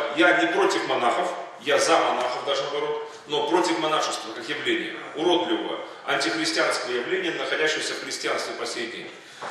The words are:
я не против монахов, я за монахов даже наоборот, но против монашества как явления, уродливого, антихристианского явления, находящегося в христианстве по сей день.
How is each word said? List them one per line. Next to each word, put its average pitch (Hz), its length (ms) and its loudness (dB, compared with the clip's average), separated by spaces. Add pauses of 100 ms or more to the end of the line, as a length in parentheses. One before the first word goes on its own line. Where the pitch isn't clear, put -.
(160)
я 170 260 6
не 165 60 4
против 170 400 2
монахов, 135 420 2 (320)
я 139 160 4
за - 200 6
монахов - 480 0
даже 139 180 0
наоборот, 147 460 -4 (180)
но 147 200 0
против 170 320 4
монашества 151 540 0
как - 160 -8
явления, - 460 -2 (200)
уродливого, - 640 0 (260)
антихристианского 135 840 0
явления, 165 400 -2
находящегося 135 600 -2
в - 100 -8
христианстве 131 520 -4
по 117 100 -6
сей 117 220 -6
день. - 220 -10 (420)